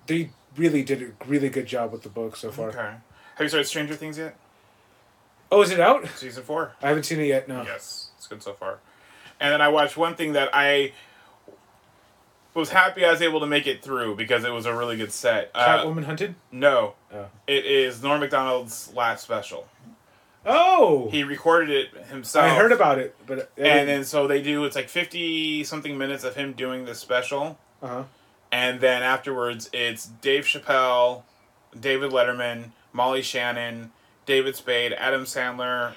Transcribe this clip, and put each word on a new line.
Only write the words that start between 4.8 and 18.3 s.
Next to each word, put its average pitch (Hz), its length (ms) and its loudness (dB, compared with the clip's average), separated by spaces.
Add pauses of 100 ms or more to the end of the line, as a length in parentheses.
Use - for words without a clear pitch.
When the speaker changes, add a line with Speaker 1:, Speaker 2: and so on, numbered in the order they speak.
Speaker 1:
Oh, 202 120 8
is 180 80 0
it 185 80 0
out? 226 300 6
Speaker 2:
Season 127 340 -14
four. 156 360 -6
Speaker 1:
I 139 100 -2
haven't 151 160 0
seen 160 140 -4
it 151 60 0
yet, 135 220 0
no. 127 160 -10
Speaker 2:
Yes, - 560 -14
it's - 80 -20
good 107 160 -18
so 101 100 -10
far. 95 240 -10 (600)
And 143 120 2
then 151 120 2
I 147 60 6
watched 147 280 2
one 170 160 0
thing 160 200 -4
that 139 200 2
I 143 380 4 (1600)
was 160 160 -2
happy 185 360 2
I 170 60 8
was 165 100 2
able 160 180 2
to 147 80 -4
make 147 180 2
it 131 160 -4
through 120 340 -4
because 113 280 0
it 120 80 -2
was 117 160 -6
a 117 80 -2
really 117 220 -4
good 107 140 -6
set. 113 440 0
Uh, 123 100 4 (180)
Speaker 1:
Catwoman 160 200 -4
Hunted? 165 320 -6 (160)
Speaker 2:
No. 127 420 4 (200)
Speaker 1:
Oh. 104 120 -12 (220)
Speaker 2:
It 139 180 0
is 127 380 2
Norm 147 160 2
Macdonald's 131 720 -2